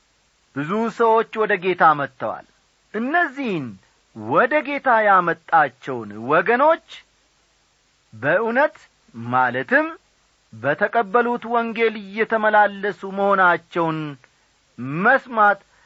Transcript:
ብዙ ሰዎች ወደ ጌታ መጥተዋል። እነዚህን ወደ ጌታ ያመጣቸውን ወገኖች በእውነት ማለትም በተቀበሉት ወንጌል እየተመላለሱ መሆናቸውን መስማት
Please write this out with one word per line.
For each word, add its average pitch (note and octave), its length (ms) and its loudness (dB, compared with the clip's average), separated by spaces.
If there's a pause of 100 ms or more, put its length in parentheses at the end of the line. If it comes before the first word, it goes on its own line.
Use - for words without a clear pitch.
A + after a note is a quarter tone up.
(560)
ብዙ D3 140 -6 (220)
ሰዎች A3+ 440 2
ወደ G#3 200 0
ጌታ F3+ 280 0 (100)
መጥተዋል። A#2+ 520 -8 (480)
እነዚህን B3+ 720 -2 (500)
ወደ D#3+ 460 0
ጌታ C#4 260 -6 (140)
ያመጣቸውን D#3+ 1080 0 (160)
ወገኖች A#3 600 2 (1300)
በእውነት A3+ 600 0 (380)
ማለትም B2+ 720 0 (680)
በተቀበሉት G#3+ 960 -2
ወንጌል A#3 520 -2
እየተመላለሱ G#3 1000 0 (120)
መሆናቸውን F3+ 880 0 (1000)
መስማት C4+ 640 2 (260)